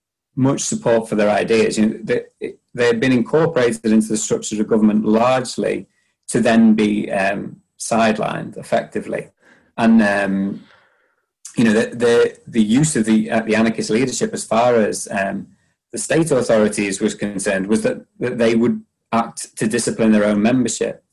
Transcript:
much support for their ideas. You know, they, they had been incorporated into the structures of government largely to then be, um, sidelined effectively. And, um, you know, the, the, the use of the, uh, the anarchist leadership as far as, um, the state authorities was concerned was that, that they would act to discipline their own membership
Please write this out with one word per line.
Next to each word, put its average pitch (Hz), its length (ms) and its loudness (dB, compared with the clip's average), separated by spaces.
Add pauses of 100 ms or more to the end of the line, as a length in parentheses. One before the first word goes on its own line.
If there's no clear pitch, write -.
(340)
much 131 280 0
support 113 460 0
for 110 60 -4
their 104 140 2
ideas. 107 500 2
You 107 80 4
know, 110 160 -2
they, - 520 -6 (200)
they 120 120 0
had 117 120 2
been 131 140 2
incorporated 123 720 0
into 110 240 2
the 107 80 -2
structures 107 420 -4
of 107 80 -2
government 107 380 2
largely 107 840 0 (420)
to 113 120 0
then 113 340 6
be, 104 380 -2
um, 98 480 -4 (180)
sidelined - 760 -2
effectively. - 720 -6 (480)
And, 113 260 4
um, 101 640 -2 (920)
you 117 80 2
know, 110 80 2
the, 120 220 0
the, 117 520 2
the 117 160 0
use 127 340 2
of 110 80 0
the, 110 260 2
uh, 113 100 0
the 107 160 -2
anarchist 110 340 0
leadership 117 420 -2
as 104 120 -8
far 120 320 2
as, 98 340 -2
um, 98 380 -6 (440)
the 117 60 -8
state 160 320 0
authorities 107 680 0
was 104 160 -2
concerned 98 500 -4
was 110 160 0
that, 127 240 -4 (140)
that 127 180 -6
they 117 160 2
would 113 300 0 (260)
act - 460 -6
to 127 100 -2
discipline 113 460 0
their 104 120 4
own 104 160 0
membership 113 640 -2 (100)